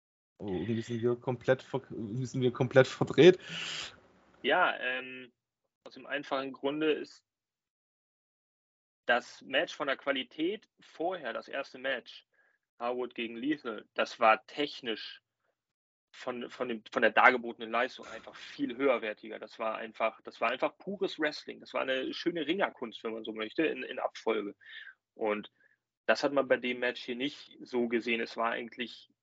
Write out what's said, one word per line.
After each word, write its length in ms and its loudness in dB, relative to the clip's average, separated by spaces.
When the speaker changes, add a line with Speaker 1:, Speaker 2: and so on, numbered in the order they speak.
Speaker 1:
Oh, 100 -10
irgendwie 340 -2
sind 200 -8
wir 140 2
komplett 480 0
ver-, 260 -8
irgendwie 360 -6
sind 160 -4
wir 100 4
komplett 360 6
verdreht. 520 8
Speaker 2:
Ja, 380 4
ähm, 520 -6
aus 80 -20
dem 140 -16
einfachen 440 -2
Grunde 400 0
ist 320 -4
das 340 0
Match 340 0
von 120 -4
der 100 0
Qualität 720 -4
vorher, 540 -6
das 140 -8
erste 320 -8
Match, 460 -6
Harwood 340 -4
gegen 220 -6
Lethal, 480 -4
das 260 -2
war 280 6
technisch 760 -6
von, 360 -8
von 200 -6
dem, 220 -6
von 100 0
der 100 8
dargebotenen 600 4
Leistung 360 -2
einfach 280 -14
viel 420 -6
höherwertiger. 640 0
Das 200 -14
war 180 -2
einfach, 440 -2
das 180 -16
war 120 2
einfach 260 -2
pures 420 -6
Wrestling. 400 -4
Das 140 -12
war 80 0
eine 320 -2
schöne 340 -2
Ringerkunst, 560 -2
wenn 100 -6
man 100 -8
so 100 -8
möchte, 320 -2
in, 180 -2
in 160 -8
Abfolge. 560 -4
Und 360 -2
das 180 4
hat 100 2
man 140 4
bei 100 4
dem 220 -4
Match 220 -2
hier 140 -6
nicht 460 -8
so 260 0
gesehen. 340 0
Es 160 -8
war 140 0
eigentlich, 580 -8